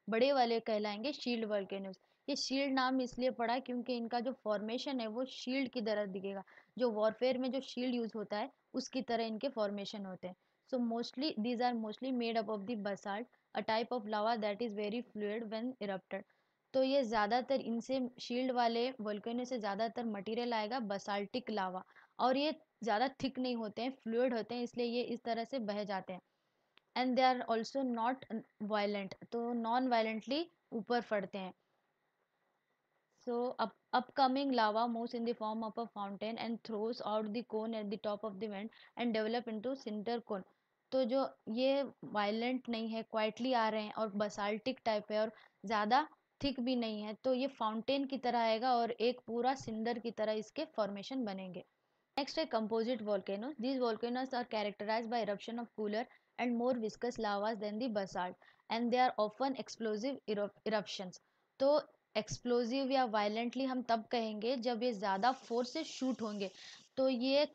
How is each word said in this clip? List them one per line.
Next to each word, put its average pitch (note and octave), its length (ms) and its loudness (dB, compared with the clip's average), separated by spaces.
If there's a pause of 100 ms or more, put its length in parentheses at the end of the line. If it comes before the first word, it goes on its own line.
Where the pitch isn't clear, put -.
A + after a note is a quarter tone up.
(100)
बड़े A#3+ 220 6
वाले A#3 280 4
कहलाएंगे G#3+ 520 -2
shield A3+ 400 -2
volcanoes। G3 440 -4 (320)
ये C#4 80 0
shield C4+ 380 0
नाम C4 260 4
इसलिए B3 300 0
पड़ा A#3 280 0
क्योंकि B3 380 -4
इनका A#3 240 -2
जो B3 120 -2
फॉर्मेशन A#3 680 -2
है A3+ 60 -2
वो A3+ 180 -2
shield C4 460 -2
की B3+ 100 -4
तरह G#3 260 0
दिखेगा, G3 380 -6 (340)
जो B3 120 4
warfare A3 480 2
में B3+ 140 0
जो C4 80 0
shield B3 340 -2
use A3+ 220 -2
होता G#3 220 -4
है C4 120 -4 (240)
उसकी C4 280 -2
तरह A3+ 220 0
इनके A3 240 -2
formation G3+ 580 -4
होते F#3 220 -10
हैं। F#3 80 -12 (380)
So B3 60 2
mostly, A#3+ 580 -2
these A3+ 220 0
are B3 240 2
mostly A#3+ 280 -4
made A#3 300 0
up G#3 60 -4
of G#3 180 -4
the A#3+ 100 -2
basalt, G3+ 480 -4 (320)
a A3 60 -2
type A3 300 0
of B3 140 -2
lava G#3+ 340 2
that G#3 160 0
is G#3+ 200 -4
very G#3+ 260 -2
fluid G#3+ 480 -4
when A3+ 320 -4
erupted। G3 400 -6 (500)
तो C4 100 4
ये C4+ 200 4
ज़्यादातर A#3 580 2
इनसे, A#3 480 -2 (120)
shield B3+ 320 0
वाले A#3 380 2
volcano A3+ 540 -4
से B3+ 140 -4
ज़्यादातर G#3+ 460 -2
material A3+ 500 -2
आएगा A3 260 -2
basaltic G3+ 680 -2
lava, F#3 320 -2 (360)
और B3+ 180 6
ये D4+ 240 2 (220)
ज़्यादा A3 260 2
thick C4+ 300 -4
नहीं B3+ 180 0
होते A3 260 -4
हैं, C4 80 0
fluid B3 440 0
होते A3 200 -2
हैं, B3 80 -2
इसलिए A#3+ 240 -2
ये A#3+ 160 0
इस A#3 200 -4
तरह A3+ 220 -2
से C4+ 140 -4
बह G#3 260 -2
जाते F#3+ 280 -4
हैं। F3+ 80 -10 (800)
And B3 200 4
they B3+ 160 8
are A3+ 220 0
also B3 420 0
not A#3 440 -2 (200)
violent, G3+ 720 -2
तो A#3 220 -2
non A#3+ 340 2
violently A3+ 560 2 (280)
ऊपर A#3+ 280 0
फटते G3+ 380 -2
हैं। F#3 140 -6 (1800)
So A#3+ 320 0
up-, A3+ 420 0
upcoming C4+ 480 4
lava A3+ 460 4
moves A#3 180 -4
in A#3 140 0
the A#3+ 60 2
form A3 280 -2
of G#3+ 160 -4
a A#3 80 -2 (120)
fountain G3+ 400 -4
and A3+ 280 -2
throws A3 400 -2
out G#3+ 200 2
the G#3+ 180 -2 (100)
cone A3 200 -2
at G#3+ 160 -4
the G#3+ 160 -4
top G#3 180 -4
of G3 160 -6
the A3 80 -4
vent G#3 200 -6 (320)
and A#3 160 2
develop A3+ 400 2
into B3 280 -2
cinder G#3+ 360 -2
cone। F#3+ 220 -4 (500)
तो C4 120 4
जो B3+ 340 0 (100)
ये C4 340 4 (220)
violent A3+ 640 0
नहीं A3+ 200 -2
है, A3+ 140 -4
quietly A3 500 0
आ A3+ 160 4
रहे G#3+ 140 0
हैं G#3+ 100 -6
और A3 200 -2
basaltic G#3 640 0 (100)
type G#3+ 280 0
है G#3+ 80 2
और A3 120 0 (340)
ज़्यादा A3 420 4 (360)
thick C4+ 160 0
भी B3+ 160 2
नहीं A3 260 -2
है, G#3+ 120 -6
तो C4 200 2
ये B3+ 120 2
fountain C4 580 0
की C4+ 140 -4
तरह A#3+ 200 2
आएगा A3+ 360 4
और A#3 160 4
एक A#3+ 360 2
पूरा A#3+ 280 2
सिंडर A#3 440 -2
की A#3 120 -4
तरह G#3+ 220 0
इसके A3 320 -4
formation G#3+ 600 -2
बनेंगे। F#3+ 400 -8 (540)
Next C4+ 200 -2
है D#4+ 60 2
composite A3+ 580 0
volcanoes। G#3 520 -2
These C4 240 -2
volcanoes A#3+ 520 0
are B3 200 -4
characterized G#3+ 640 -2
by A3+ 140 0
eruption G#3 340 -4
of A#3 60 -6 (140)
cooler G#3+ 240 0 (360)
and A#3 220 2
more B3+ 180 4
viscous A3 400 -4
lavas G#3 360 0
than G#3 260 -4
the C4+ 60 0
basalt F#3+ 460 -2 (380)
and A#3 220 2
they B3+ 160 6
are G#3+ 200 0
often C4 340 -2
explosive A3 520 -2 (140)
eru-, G#3 420 -2
eruptions। G3 500 -4 (360)
तो C#4+ 240 8 (340)
explosive B3 720 2
या C4 140 4
violently A3 600 0
हम C4 180 0
तब A3+ 240 2
कहेंगे A3+ 500 0
जब A#3 260 0
ये B3 100 2
ज़्यादा G3 400 2
force B3 400 -2
से D#4+ 120 -4
shoot B3+ 380 -2
होंगे। G#3 280 -4 (460)
तो C4 120 4
ये C4+ 460 4